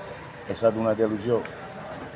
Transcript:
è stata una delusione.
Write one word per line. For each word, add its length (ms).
è 80
stata 260
una 140
delusione. 680